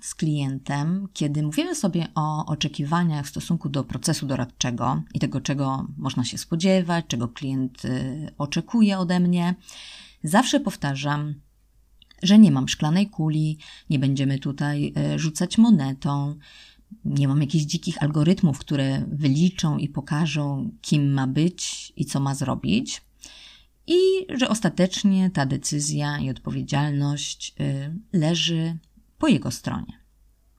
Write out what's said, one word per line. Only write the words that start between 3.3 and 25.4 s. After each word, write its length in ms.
do 160
procesu 420
doradczego 760
i 40
tego, 220
czego 460
można 280
się 140
spodziewać, 680
czego 200
klient, 560
y, 540
oczekuje 600
ode 220
mnie, 340
zawsze 360
powtarzam, 720
że 160
nie 120
mam 180
szklanej 420
kuli, 480
nie 80
będziemy 400
tutaj, 540
y, 40
rzucać 400
monetą, 760
nie 240
mam 120
jakichś 240
dzikich 380
algorytmów, 560
które 500
wyliczą 680
i 100
pokażą, 840
kim 320
ma 140
być 720
i 80
co 160
ma 140
zrobić. 680
I 120
że 120
ostatecznie 840
ta 160